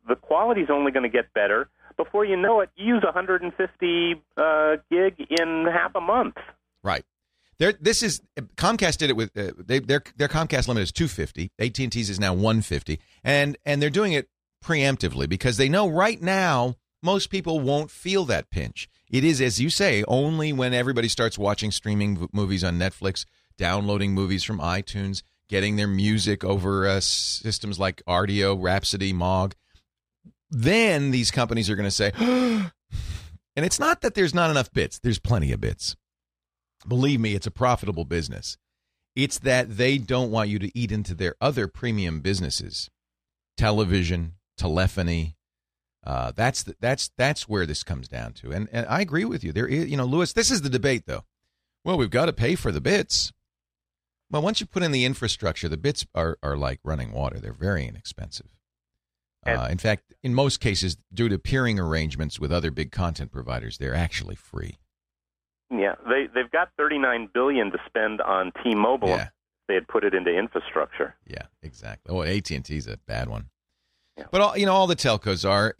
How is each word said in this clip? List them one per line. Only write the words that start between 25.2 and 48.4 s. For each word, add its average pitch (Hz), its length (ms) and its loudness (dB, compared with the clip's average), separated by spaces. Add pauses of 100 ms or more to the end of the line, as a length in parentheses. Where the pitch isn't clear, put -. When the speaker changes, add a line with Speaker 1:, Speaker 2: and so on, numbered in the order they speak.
Speaker 2:
getting 101 300 0
their 104 100 0
music 101 560 2
over, 98 420 2
uh, 98 140 2
systems - 800 -4
like 95 260 -2
Rdio, 98 560 2
Rhapsody, 95 520 0
Mog. 92 420 0 (920)
Then 151 600 2
these 123 200 0
companies 113 380 0
are 104 80 0
gonna 101 120 0
say, 101 240 0
<gasps> - 60 -6
and 233 520 2 (840)
it's 160 240 0
not 320 220 2
that 233 120 0
there's 170 220 2
not 170 160 4
enough 139 220 0
bits. - 260 -2
There's 113 200 0
plenty 80 340 2
of 52 80 -4
bits. - 340 -4 (920)
Believe 127 320 4
me, 110 140 2
it's 98 140 -2
a 98 40 -8
profitable 107 540 0
business. 69 520 -6 (580)
It's 135 240 -2
that 123 380 0
they 131 200 4
don't 127 320 0
want 110 200 0
you 104 100 -2
to 101 180 -6
eat 120 140 -2
into 104 240 -4
their 90 260 -2
other 120 260 0
premium 98 520 -2
businesses, - 720 -4 (640)
television, 90 760 2 (220)
telephony. 85 800 0 (720)
Uh, 64 300 -4
that's 120 260 0
the, - 180 -10
that's, 127 380 -2
that's 135 320 -2
where 101 160 0
this 73 160 -4
comes 64 260 -8
down 58 260 -10
to. - 180 -14